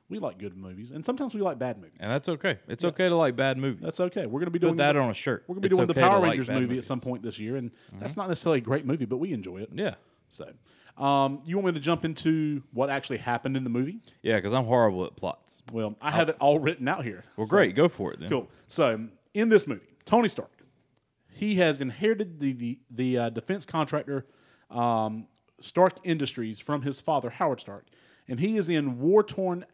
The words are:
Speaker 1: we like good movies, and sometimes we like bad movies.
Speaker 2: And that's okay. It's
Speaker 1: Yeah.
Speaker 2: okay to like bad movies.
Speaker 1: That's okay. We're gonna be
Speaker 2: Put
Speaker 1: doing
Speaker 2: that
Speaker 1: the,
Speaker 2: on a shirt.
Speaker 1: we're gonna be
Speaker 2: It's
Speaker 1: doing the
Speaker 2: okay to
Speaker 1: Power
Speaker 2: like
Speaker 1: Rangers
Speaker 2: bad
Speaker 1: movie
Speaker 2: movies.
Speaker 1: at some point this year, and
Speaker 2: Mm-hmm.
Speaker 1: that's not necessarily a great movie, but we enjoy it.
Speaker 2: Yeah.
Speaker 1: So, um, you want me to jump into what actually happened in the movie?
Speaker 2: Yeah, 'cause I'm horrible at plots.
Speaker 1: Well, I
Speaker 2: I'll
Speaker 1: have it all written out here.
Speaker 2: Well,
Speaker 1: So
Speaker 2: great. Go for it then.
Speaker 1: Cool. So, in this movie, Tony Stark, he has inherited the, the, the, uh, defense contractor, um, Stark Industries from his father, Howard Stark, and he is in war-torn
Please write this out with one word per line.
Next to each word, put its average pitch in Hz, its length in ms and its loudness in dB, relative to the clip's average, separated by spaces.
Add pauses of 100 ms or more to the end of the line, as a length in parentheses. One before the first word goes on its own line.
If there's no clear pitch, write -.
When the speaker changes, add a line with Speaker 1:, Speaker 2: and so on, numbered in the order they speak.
Speaker 1:
we 208 100 -8
like 104 200 -8
good 95 180 -12
movies, 95 340 -14
and 151 140 -12
sometimes 262 280 -4
we 214 80 -4
like 170 160 -2
bad 120 200 -4
movies. 87 240 -20
Speaker 2:
And 107 100 -4
that's 139 160 -2
okay. 165 400 -2
It's - 160 -8
Speaker 1:
Yeah. 175 60 0
Speaker 2:
okay 185 180 2
to 175 80 4
like 139 220 2
bad 135 220 2
movies. 135 220 -4
Speaker 1:
That's - 200 -6
okay. 180 240 -2
We're 120 160 -4
gonna 175 100 -2
be 170 80 0
Speaker 2:
Put 170 60 2
Speaker 1:
doing 165 120 4
Speaker 2:
that 143 160 4
Speaker 1:
the, 147 60 2
Speaker 2:
on 127 100 2
a 104 40 -2
shirt. - 340 -4
Speaker 1:
we're 180 80 -8
gonna 196 60 -8
be 196 60 4
Speaker 2:
It's 185 100 4
Speaker 1:
doing 175 100 4
the 165 60 2
Speaker 2:
okay 135 80 2
to 156 60 8
Speaker 1:
Power 196 120 6
Speaker 2:
like 180 120 4
Speaker 1:
Rangers 117 160 0
Speaker 2:
bad - 80 -2
Speaker 1:
movie 127 120 2
Speaker 2:
movies. 123 160 -2
Speaker 1:
at - 40 -16
some 127 140 -2
point 123 220 -6
this 113 160 -8
year, 110 160 -6
and 120 160 -6
Speaker 2:
Mm-hmm. - 280 -20
Speaker 1:
that's 139 180 -10
not 196 100 -4
necessarily 165 300 2
a 123 40 0
great 135 240 0
movie, 135 200 -2
but 123 120 -2
we 175 140 -4
enjoy 95 280 -8
it. 107 140 -10
Speaker 2:
Yeah. 185 220 -4 (340)
Speaker 1:
So, - 220 -16 (500)
um, 139 440 2
you 170 140 -4
want 196 80 0
me 165 120 0
to - 0 -
jump 165 240 0
into 156 580 0 (120)
what 131 160 0
actually 139 300 -4
happened 123 360 -2
in 131 80 -2
the 123 60 -4
movie? 135 300 -2 (220)
Speaker 2:
Yeah, 110 200 2
'cause 101 120 -2
I'm 127 120 2
horrible 110 400 4
at - 100 -12
plots. - 560 -10
Speaker 1:
Well, 110 300 -4
I 147 60 -6
Speaker 2:
I'll 151 60 0
Speaker 1:
have 165 160 2
it - 120 0
all 147 180 6
written 139 300 -2
out 131 160 -2
here. 95 180 -10 (140)
Speaker 2:
Well, 107 100 -4
Speaker 1:
So 107 40 -8
Speaker 2:
great. 156 240 6
Go 156 120 6
for - 240 -4
it - 80 -12
then. 87 100 -8
Speaker 1:
Cool. 131 200 -2 (180)
So, 113 400 0 (260)
in 220 140 2
this 220 180 8
movie, 120 200 -6 (180)
Tony 226 240 4
Stark, - 240 -8 (760)
he 208 260 -2
has 160 240 4
inherited 170 600 -2
the, 139 140 0
the, 120 260 -6 (100)
the, 127 300 0
uh, 117 100 0
defense 139 380 -6
contractor, 143 580 -2 (460)
um, 113 560 0 (340)
Stark - 420 2
Industries 127 560 -4
from 147 220 -4
his 135 180 -6
father, 135 300 -2
Howard 139 300 -2
Stark, 101 260 -16 (420)
and 123 120 -6
he 214 180 0
is 175 100 0
in 143 320 0
war-torn 185 640 2 (100)